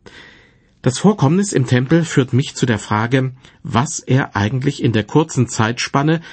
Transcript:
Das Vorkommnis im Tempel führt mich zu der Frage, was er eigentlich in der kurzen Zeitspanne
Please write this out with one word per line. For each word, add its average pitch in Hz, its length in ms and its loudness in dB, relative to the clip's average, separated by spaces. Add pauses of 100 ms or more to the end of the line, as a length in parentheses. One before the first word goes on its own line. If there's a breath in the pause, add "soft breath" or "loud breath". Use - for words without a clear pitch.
(840 loud breath)
Das - 160 0
Vorkommnis 196 540 2
im 127 140 2
Tempel 131 380 2
führt 135 280 -2
mich 127 240 0
zu 135 100 -2
der 113 120 2
Frage, 123 540 -2 (300 soft breath)
was - 380 -2
er - 360 0
eigentlich 127 460 -2
in 113 100 2
der 107 120 0
kurzen 151 440 0
Zeitspanne 139 720 -2 (120 loud breath)